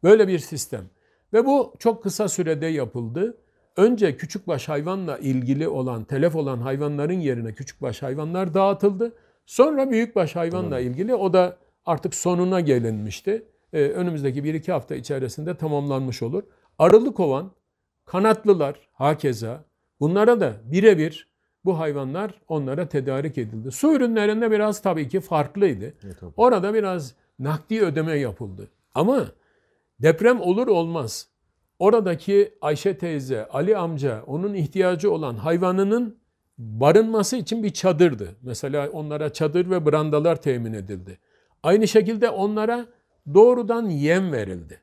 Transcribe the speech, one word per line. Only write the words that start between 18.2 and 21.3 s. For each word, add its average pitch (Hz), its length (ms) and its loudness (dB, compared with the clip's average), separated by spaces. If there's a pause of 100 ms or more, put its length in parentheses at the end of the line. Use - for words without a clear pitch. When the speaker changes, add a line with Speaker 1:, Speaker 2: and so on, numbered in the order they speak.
Speaker 1:
hakeza, 131 720 -2 (360)
bunlara 208 400 4
da 135 120 0 (120)
birebir 165 640 2 (360)